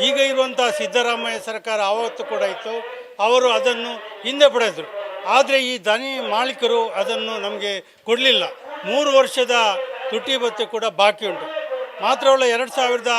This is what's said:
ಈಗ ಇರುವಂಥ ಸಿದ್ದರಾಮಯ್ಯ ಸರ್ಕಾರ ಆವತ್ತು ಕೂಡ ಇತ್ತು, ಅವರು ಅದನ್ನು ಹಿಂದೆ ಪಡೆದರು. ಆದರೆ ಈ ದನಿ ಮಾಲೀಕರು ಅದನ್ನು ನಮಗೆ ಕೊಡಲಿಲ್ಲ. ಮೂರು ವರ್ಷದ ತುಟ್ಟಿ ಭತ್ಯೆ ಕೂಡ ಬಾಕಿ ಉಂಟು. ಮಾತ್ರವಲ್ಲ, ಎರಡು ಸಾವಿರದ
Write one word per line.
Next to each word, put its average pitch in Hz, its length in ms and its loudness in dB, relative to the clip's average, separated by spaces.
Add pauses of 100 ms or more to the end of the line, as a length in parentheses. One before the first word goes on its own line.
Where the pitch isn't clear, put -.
ಈಗ 269 140 2
ಇರುವಂಥ 262 440 2 (160)
ಸಿದ್ದರಾಮಯ್ಯ 233 640 0
ಸರ್ಕಾರ 220 420 -4
ಆವತ್ತು 220 420 -2
ಕೂಡ 220 180 -4
ಇತ್ತು, 202 320 -4 (460)
ಅವರು 247 320 4
ಅದನ್ನು 240 720 -2
ಹಿಂದೆ 277 260 6
ಪಡೆದರು. 202 540 -2 (220)
ಆದರೆ 262 400 4
ಈ 247 200 -6
ದನಿ 247 440 -2
ಮಾಲೀಕರು 233 600 0
ಅದನ್ನು 220 500 -4
ನಮಗೆ 202 420 -6 (240)
ಕೊಡಲಿಲ್ಲ. 240 380 2 (420)
ಮೂರು 277 260 0
ವರ್ಷದ 262 400 4 (580)
ತುಟ್ಟಿ 262 280 -2
ಭತ್ಯೆ 226 280 -2
ಕೂಡ 220 200 -4
ಬಾಕಿ 208 400 2
ಉಂಟು. - 380 -6 (400)
ಮಾತ್ರವಲ್ಲ, 262 400 4
ಎರಡು 240 280 0
ಸಾವಿರದ 247 480 0